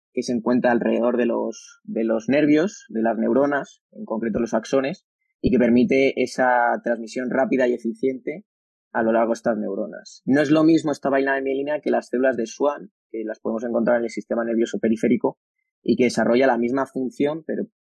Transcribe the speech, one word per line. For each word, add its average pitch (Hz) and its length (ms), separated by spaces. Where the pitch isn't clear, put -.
que 123 100
se 127 80
encuentra 120 400
alrededor 117 460
de 120 80
los, 113 580
de 110 220
los 113 240
nervios, 151 580
de 110 140
las 113 160
neuronas, 135 720
en 107 140
concreto 113 340
los 113 140
axones, 135 520
y - 100
que 123 80
permite 123 540
esa 123 580
transmisión 117 480
rápida 127 380
y 123 60
eficiente 127 720
a 120 120
lo 113 80
largo 113 180
de 117 60
estas 117 200
neuronas. 98 720
No 135 160
es 139 80
lo 156 140
mismo 156 280
esta 135 200
vaina 139 240
de 135 80
mielina 139 360
que 123 120
las 117 160
células 127 300
de 113 100
Schwann, 131 440
que 113 120
las 107 160
podemos 113 240
encontrar 117 360
en 117 60
el 110 40
sistema 113 340
nervioso 113 360
periférico 117 580
y 120 120
que 123 100
desarrolla 117 420
la 117 100
misma 131 300
función, 143 580
pero - 220